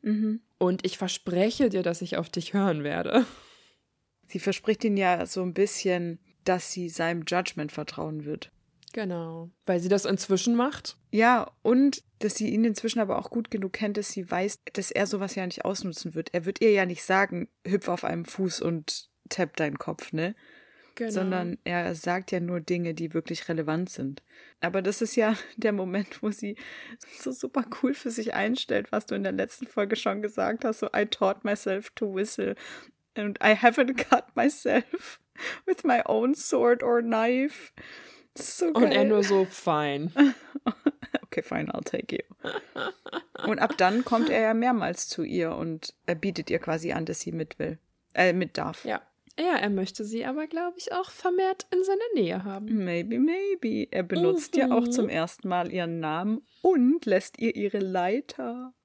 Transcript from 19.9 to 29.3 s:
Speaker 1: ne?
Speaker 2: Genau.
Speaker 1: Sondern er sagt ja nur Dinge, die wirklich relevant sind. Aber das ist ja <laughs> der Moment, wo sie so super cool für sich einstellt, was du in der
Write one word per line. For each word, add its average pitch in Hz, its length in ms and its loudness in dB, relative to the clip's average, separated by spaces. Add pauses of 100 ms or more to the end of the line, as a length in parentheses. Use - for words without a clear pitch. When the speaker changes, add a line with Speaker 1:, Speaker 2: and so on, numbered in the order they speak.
Speaker 1:
ne? 170 240 -2 (580)
Speaker 2:
Genau. 226 160 -6
Speaker 1:
Sondern 185 540 -2
er 175 320 -2
sagt 180 340 -2
ja 185 80 0
nur 175 220 -2
Dinge, 170 340 -2
die 160 200 -6
wirklich 165 340 -4
relevant 160 420 -2
sind. 135 320 -8 (380)
Aber 175 200 0
das 196 220 0
ist 220 140 0
ja 220 180 4 (120)
<laughs> - 100 -18
der 214 160 2
Moment, 190 500 -2
wo 214 80 0
sie 202 260 -6 (640)
so 269 120 -6
super 262 340 -4 (160)
cool 262 120 2
für 233 180 -6
sich 226 200 -4
einstellt, 208 600 0
was 208 140 -2
du - 100 -4
in 196 80 -2
der 190 80 0